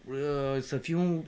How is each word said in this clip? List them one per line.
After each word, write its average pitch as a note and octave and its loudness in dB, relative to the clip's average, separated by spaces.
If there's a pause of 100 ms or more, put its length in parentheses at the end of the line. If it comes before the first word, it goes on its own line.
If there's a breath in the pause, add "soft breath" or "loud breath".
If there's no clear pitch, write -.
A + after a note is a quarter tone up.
uh, C3+ 0
să C3+ -4
fiu, E3 2